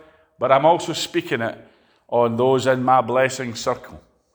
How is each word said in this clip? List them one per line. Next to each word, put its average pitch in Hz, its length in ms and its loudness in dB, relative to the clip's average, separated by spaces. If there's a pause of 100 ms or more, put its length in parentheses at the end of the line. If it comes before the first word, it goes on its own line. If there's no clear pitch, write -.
(380)
but 127 140 2
I'm 139 120 4
also 165 280 2
speaking 151 480 -4
it 113 180 -6 (500)
on 117 280 0
those 127 320 2
in 127 160 2
my 131 160 4
blessing 123 560 -2
circle. - 440 -8 (340)